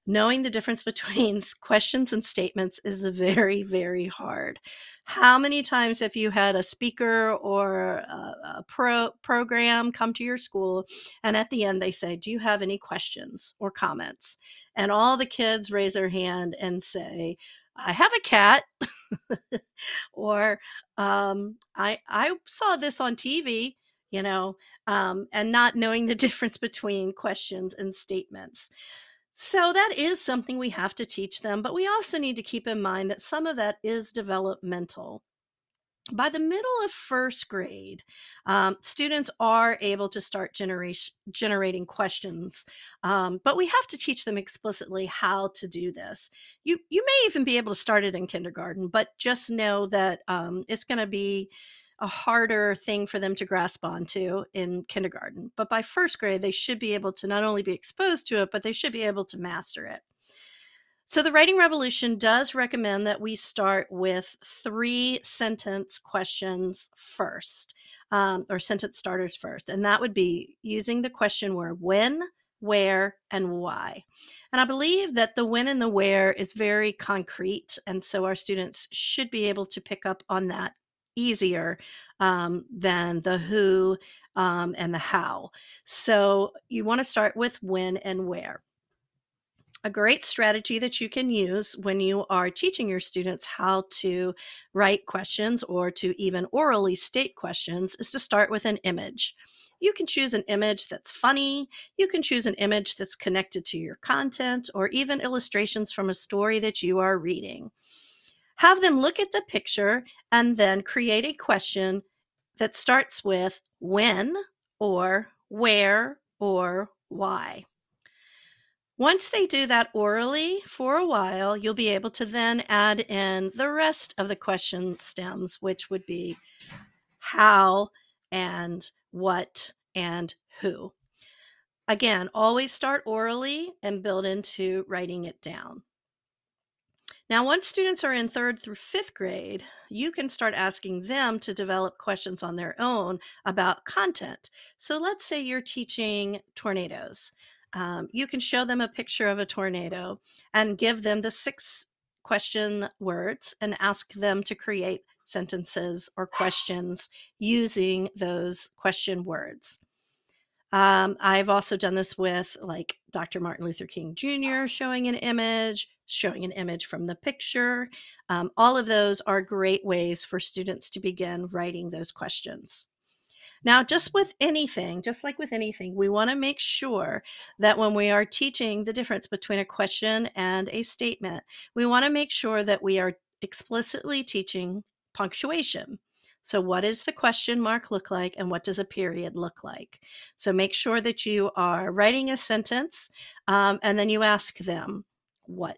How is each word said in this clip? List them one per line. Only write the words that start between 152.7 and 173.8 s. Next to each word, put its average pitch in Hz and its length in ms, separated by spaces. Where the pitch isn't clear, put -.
words 185 600
and 208 200
ask 208 320
them 202 320
to - 100
create 185 480
sentences 180 920
or 185 100
questions 180 800
using 208 800
those 175 600
question 185 480
words. - 540
Um, 196 460
I've 196 300
also 202 280
done 185 180
this 190 220
with, 180 460
like, 170 340
Doctor 170 300
Martin 170 240
Luther 170 220
King 165 280
Junior 269 540
showing 254 400
an 240 80
image, 226 720
showing - 380
an 180 80
image 175 340
from 175 200
the 175 100
picture. 247 720
Um, 175 280
all 240 200
of 247 100
those 208 360
are 196 200
great 190 420
ways 175 400
for - 140
students 185 520
to 196 100
begin 180 480
writing 175 420
those 165 220
questions. - 760
Now, 247 180